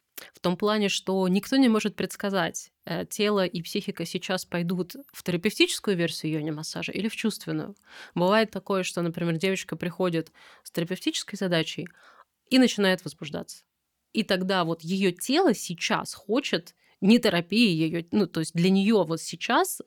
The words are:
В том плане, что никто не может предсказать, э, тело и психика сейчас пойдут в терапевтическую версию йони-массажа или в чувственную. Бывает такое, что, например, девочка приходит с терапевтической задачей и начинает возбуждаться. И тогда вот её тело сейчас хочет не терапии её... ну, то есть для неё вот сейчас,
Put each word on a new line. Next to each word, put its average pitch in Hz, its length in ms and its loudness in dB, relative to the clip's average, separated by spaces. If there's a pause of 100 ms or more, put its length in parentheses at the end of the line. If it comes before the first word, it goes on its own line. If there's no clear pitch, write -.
(360)
В - 40 -20
том 175 180 0
плане, 208 320 2
что 190 380 0
никто 196 300 0
не 269 120 8
может 214 260 2
предсказать, 190 760 -4 (140)
э, 170 200 -4
тело 208 400 0
и 175 160 -4
психика 190 440 -6
сейчас 185 400 -6
пойдут 175 500 -2 (160)
в - 120 -18
терапевтическую 196 760 0
версию 160 360 -2
йони-массажа 156 580 -6
или 196 160 -4
в 208 80 -6
чувственную. 165 600 -4 (400)
Бывает 208 360 4
такое, 190 320 -2
что, - 180 -4
например, 170 360 -2
девочка 190 380 -2
приходит 170 560 -2 (320)
с - 80 -20
терапевтической 185 640 -4
задачей 170 500 -2 (640)
и 254 100 6
начинает 202 460 4
возбуждаться. 160 580 -10 (500)
И 220 100 0
тогда 185 420 0
вот 165 180 -4
её 190 280 2
тело 269 440 2
сейчас - 600 -4
хочет - 600 -4 (260)
не 220 180 8
терапии 202 520 2
её... 165 400 0
ну, 202 160 2
то - 140 -4
есть - 140 -6
для 170 160 4
неё 196 340 4
вот 165 160 -4
сейчас, - 640 -2